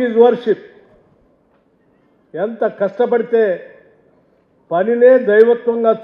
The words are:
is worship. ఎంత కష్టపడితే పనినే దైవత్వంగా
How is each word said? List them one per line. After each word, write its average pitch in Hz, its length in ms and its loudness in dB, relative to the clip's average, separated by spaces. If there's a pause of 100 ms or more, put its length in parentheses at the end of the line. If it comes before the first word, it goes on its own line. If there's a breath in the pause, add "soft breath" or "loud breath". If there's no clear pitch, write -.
is 226 60 -6 (100)
worship. 233 380 0 (1700)
ఎంత 220 300 -6 (160)
కష్టపడితే 226 640 -2 (1300)
పనినే 240 420 2 (180)
దైవత్వంగా 233 640 2 (120)